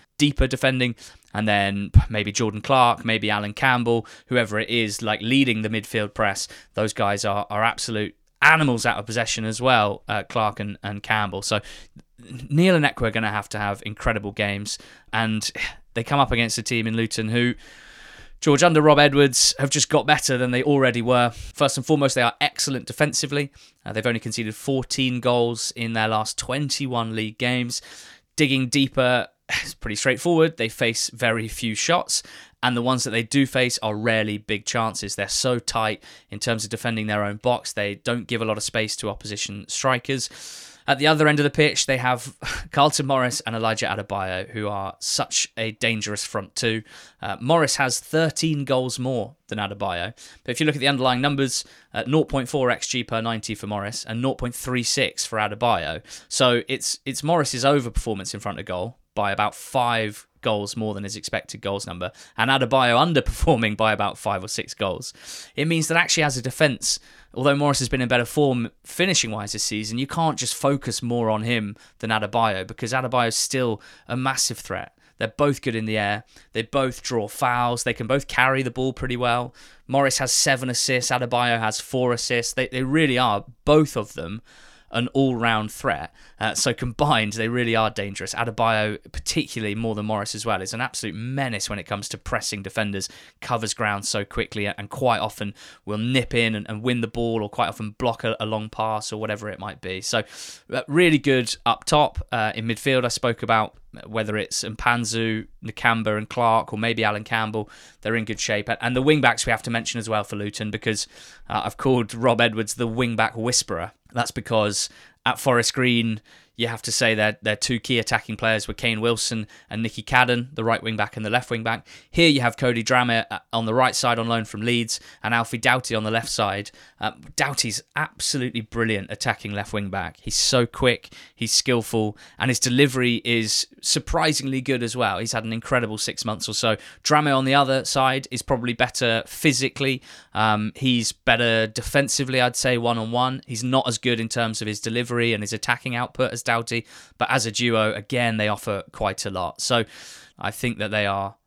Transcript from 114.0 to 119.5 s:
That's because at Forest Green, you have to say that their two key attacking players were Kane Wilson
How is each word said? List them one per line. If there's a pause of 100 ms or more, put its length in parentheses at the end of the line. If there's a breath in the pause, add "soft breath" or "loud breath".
That's
because (340 loud breath)
at
Forest
Green, (360 soft breath)
you
have
to
say
that
their
two
key
attacking
players
were
Kane
Wilson (220 loud breath)